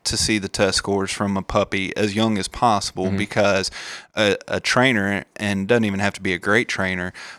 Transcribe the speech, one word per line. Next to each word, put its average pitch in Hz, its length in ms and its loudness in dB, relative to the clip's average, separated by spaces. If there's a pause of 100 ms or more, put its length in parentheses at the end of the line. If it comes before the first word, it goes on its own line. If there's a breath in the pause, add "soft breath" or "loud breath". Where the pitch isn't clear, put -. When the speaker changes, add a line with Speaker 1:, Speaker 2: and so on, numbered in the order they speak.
Speaker 1:
to - 120 -2
see 110 220 2
the 95 100 -6
test 95 280 2
scores 98 340 0
from 98 260 0
a 165 60 -2
puppy 98 520 -2
as 101 200 0
young 110 240 2
as 92 80 -4
possible 101 600 0
Speaker 2:
Mm-hmm. 95 100 0
Speaker 1:
because 101 520 2 (460 loud breath)
a, 104 220 4 (100)
a 101 120 -2
trainer, 104 640 2 (100)
and 98 320 -2
doesn't 117 180 4
even 98 140 0
have 101 140 0
to - 80 -12
be 95 120 0
a 85 60 -2
great 104 300 2
trainer, 92 440 -4 (240 loud breath)